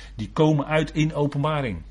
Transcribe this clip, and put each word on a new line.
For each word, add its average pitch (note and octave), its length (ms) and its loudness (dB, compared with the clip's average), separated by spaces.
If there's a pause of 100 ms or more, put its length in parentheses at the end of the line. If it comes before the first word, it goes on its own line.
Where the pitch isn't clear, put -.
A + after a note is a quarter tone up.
(140)
die - 180 -8
komen D#3 340 4
uit D3+ 280 0
in D#3 200 2
Openbaring. C#3+ 760 -2